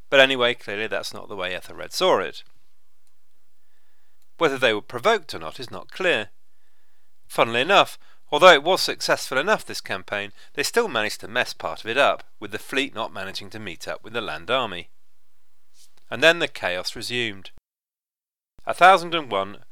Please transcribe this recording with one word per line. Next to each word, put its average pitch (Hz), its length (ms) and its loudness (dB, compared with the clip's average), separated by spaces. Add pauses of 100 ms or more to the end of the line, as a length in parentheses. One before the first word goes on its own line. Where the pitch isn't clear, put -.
(100)
But 139 100 8
anyway, 127 320 6
clearly 107 340 -4
that's 98 280 -4
not 95 140 -12
the 104 80 -10
way 90 180 -2
Ethelred 85 380 -10
saw 175 260 4
it. 85 240 -4 (1900)
Whether 139 220 2
they 120 160 6
were 104 80 -2
provoked 170 520 0
or 92 40 -6
not 80 200 -10
is 120 120 -10
not 92 200 -10
clear. 151 380 0 (1000)
Funnily 120 360 2
enough, 170 360 6 (320)
although 170 220 12
it 143 100 8
was 175 200 4
successful - 560 0
enough 196 260 2
this - 160 -8
campaign, 101 520 -4 (200)
they 147 100 -4
still 233 260 2
managed 107 320 0
to 92 80 -12
mess 117 260 0
part 82 260 -8
of 101 80 -10
it 113 80 0
up, 110 260 4 (160)
with 101 120 -10
the 107 80 -6
fleet - 360 -4
not 107 200 -6
managing 98 340 -8
to 107 100 -12
meet 95 300 -10
up - 160 -8
with 110 80 -14
the 117 80 -4
land 82 300 -6
army. 107 400 -2 (1200)
And 117 120 -4
then 165 160 6
the 156 100 0
chaos 90 460 -4
resumed. 113 560 -6 (1160)
A - 80 -4
thousand 175 400 8
and 143 180 -4
one 98 280 -2 (120)